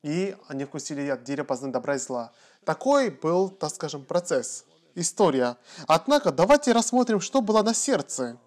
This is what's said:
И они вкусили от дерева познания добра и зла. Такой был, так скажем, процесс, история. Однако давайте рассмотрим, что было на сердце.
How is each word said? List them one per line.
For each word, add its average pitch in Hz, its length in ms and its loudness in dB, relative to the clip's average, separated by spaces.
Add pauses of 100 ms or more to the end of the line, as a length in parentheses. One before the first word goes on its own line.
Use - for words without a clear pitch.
И 185 340 -4 (120)
они 135 160 -6
вкусили 143 420 -8
от 127 160 -4
дерева 139 240 -6
познания 131 280 -6
добра 127 200 -2
и 135 40 -4
зла. 120 340 -8 (320)
Такой 254 460 2
был, 180 400 0
так 156 200 -8
скажем, 147 340 -10
процесс, - 600 -4 (320)
история. 135 640 0 (280)
Однако 196 460 2
давайте 240 400 4
рассмотрим, 233 480 2
что 269 200 0
было 214 220 2
на 226 100 2
сердце. 135 640 -2 (100)